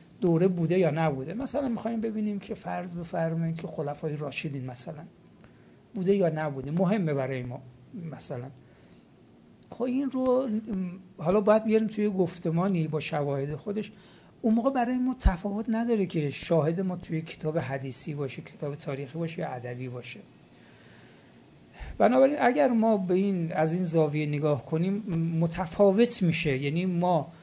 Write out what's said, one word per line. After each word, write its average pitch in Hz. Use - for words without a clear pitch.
دوره 170
بوده 170
یا 170
نبوده. 151
مثلاً 269
می‌خوایم 226
ببینیم 214
که -
فرض 180
بفرمایید 165
که -
خلفای 147
راشدین 139
مثلاً 151
بوده 190
یا 185
نبوده. 147
مهمه 175
برای 131
ما 120
مثلاً. 127
خب -
این 262
رو، 254
م، 196
حالا 185
باید 214
بیاریم 220
توی 208
گفتمانی 170
با 151
شواهد 143
خودش. 208
اون 220
موقع 233
برای 254
ما 254
تفاوت 196
نداره 226
که 156
شاهد 165
ما 185
توی 165
کتاب 160
حدیثی 135
باشه، 143
کتاب -
تاریخی 139
باشه 165
یا 151
ادبی 123
باشه. 123
بنابراین 262
اگر 269
ما 226
به 185
این، 185
از 160
این 185
زاویه 151
نگاه 147
کنیم، 175
متفاوت 190
می‌شه. 160
یعنی 151
ما، 175